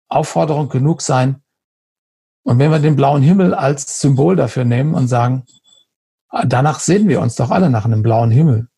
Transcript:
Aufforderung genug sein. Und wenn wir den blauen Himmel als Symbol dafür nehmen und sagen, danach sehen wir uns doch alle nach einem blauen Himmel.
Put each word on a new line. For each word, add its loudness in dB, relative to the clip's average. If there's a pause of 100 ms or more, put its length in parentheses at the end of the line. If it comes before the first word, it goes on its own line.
(100)
Aufforderung -2
genug -2
sein. -2 (1000)
Und 0
wenn 2
wir 2
den 0
blauen 2
Himmel 2
als -6
Symbol 2
dafür -2
nehmen 0
und 0
sagen, -2 (1000)
danach 0
sehen 2
wir 2
uns -4
doch -2
alle 2
nach 0
einem 0
blauen 2
Himmel. 2